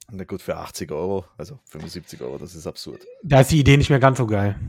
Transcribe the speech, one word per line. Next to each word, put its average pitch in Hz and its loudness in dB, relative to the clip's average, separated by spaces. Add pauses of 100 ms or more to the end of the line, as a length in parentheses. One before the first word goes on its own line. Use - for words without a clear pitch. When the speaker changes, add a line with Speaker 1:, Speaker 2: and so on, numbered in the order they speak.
(120)
Speaker 1:
Na 95 -12
gut, 92 -10
für 82 -8
achtzig 82 -12
Euro, 90 -4 (120)
also - -16
fünfundsiebzig 80 -16
Euro, 65 -10
das 82 -16
ist 78 -16
absurd. - -16 (180)
Speaker 2:
da 139 6
ist 131 4
die 160 4
Idee 139 6
nicht 143 2
mehr 139 4
ganz 131 4
so 127 0
geil. 101 -2